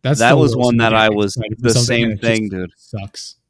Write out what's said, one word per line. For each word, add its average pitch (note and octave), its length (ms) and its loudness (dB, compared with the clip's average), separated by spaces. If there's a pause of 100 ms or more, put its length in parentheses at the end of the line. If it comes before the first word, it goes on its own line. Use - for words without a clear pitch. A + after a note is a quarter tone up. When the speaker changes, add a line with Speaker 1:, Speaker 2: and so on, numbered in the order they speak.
Speaker 1:
That's C3+ 160 -2
Speaker 2:
that A#2 120 4
Speaker 1:
the C#3 60 6
Speaker 2:
was B2 140 4
Speaker 1:
worst A2+ 80 -2
Speaker 2:
one B2 80 2
Speaker 1:
when A#2+ 80 2
you A#2 60 2
Speaker 2:
that A2+ 100 2
Speaker 1:
get A2 80 2
Speaker 2:
I A2 120 4
was G#2 260 -2
Speaker 1:
excited A2 220 -8
for A#2 40 -10
Speaker 2:
the A#2+ 80 2
Speaker 1:
something A#2+ 160 2
Speaker 2:
same A#2 240 0
Speaker 1:
and - 20 -4
it G#2 80 -8
just A#2 60 -4 (140)
Speaker 2:
thing, G#2+ 100 -4
dude. F#2 260 -8
Speaker 1:
sucks. - 600 -16 (140)